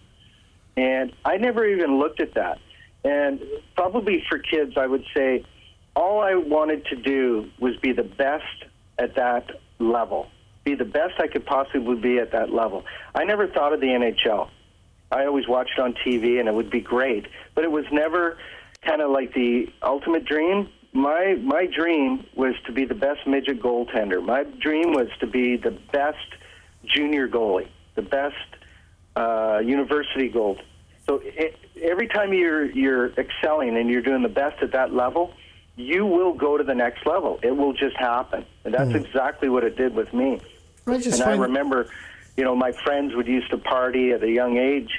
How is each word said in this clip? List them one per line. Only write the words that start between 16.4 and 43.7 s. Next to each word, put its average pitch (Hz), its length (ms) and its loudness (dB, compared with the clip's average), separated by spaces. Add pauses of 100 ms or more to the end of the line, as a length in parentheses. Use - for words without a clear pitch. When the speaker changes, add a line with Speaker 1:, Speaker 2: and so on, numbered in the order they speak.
Speaker 1:
it 107 60 2
would 110 160 -2
be 120 100 0
great, 120 460 0 (280)
but 160 100 2
it 165 80 0
was 147 180 0
never 165 460 2 (460)
kinda 151 260 0
like 135 260 0
the 123 340 2 (140)
ultimate 143 440 0
dream. 180 420 0 (240)
My, 160 500 2
my 170 240 2
dream 165 680 0
was 131 200 0 (120)
to 123 60 -10
be 131 120 0
the 123 100 -2
best 139 320 -2
midget 135 360 0
goaltender. 117 640 0
My 131 200 0
dream 156 480 0
was 131 160 2 (120)
to 127 60 -2
be 123 300 2
the 117 140 -2 (220)
best 143 260 0 (640)
junior 147 440 0
goalie, 104 400 0 (260)
the 110 80 -4
best, 139 320 -2 (800)
uh, 110 500 0
university 139 640 0
goal. 107 280 0 (500)
So 139 180 0
it, 160 320 -4 (260)
every 180 260 0
time 202 240 0
you're, 165 380 2
you're 127 380 2 (100)
excelling 135 580 0
and 117 140 2
you're 123 120 2
doing 131 200 2
the 117 80 0
best 139 320 -2
at 120 100 0
that 131 220 2
level, 127 380 0 (440)
you 202 300 0
will 180 260 4
go 147 240 0
to 151 80 0
the 135 100 -2
next 123 320 -2
level. 151 360 0
It 123 140 2
will 143 180 2
just 131 220 -2
happen. 123 480 -2 (200)
And 110 100 -4
that's 127 160 2
Speaker 2:
Hmm. 113 60 2
Speaker 1:
exactly 135 520 -2
what 123 160 2
it 110 120 0
did 127 180 0
with 110 200 -2
me. 127 260 0 (460)
Speaker 2:
I 247 120 2
just 240 220 0
Speaker 1:
And 208 80 4
I 214 40 4
Speaker 2:
find 208 100 2
Speaker 1:
remember, 131 460 0 (480)
you 131 80 0
know, 127 120 2
my 127 160 2
friends 143 420 -2
would 120 140 -2
used 127 220 0
to 123 80 -2
party 127 540 2